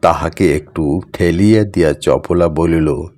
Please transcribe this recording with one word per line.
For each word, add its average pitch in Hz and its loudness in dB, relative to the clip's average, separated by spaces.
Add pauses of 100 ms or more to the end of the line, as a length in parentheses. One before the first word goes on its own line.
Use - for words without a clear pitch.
তাহাকে 82 0
একটু 76 -4 (120)
ঠেলিয়া 101 2
দিয়া 87 0
চপলা 85 0
বলিল 80 0 (220)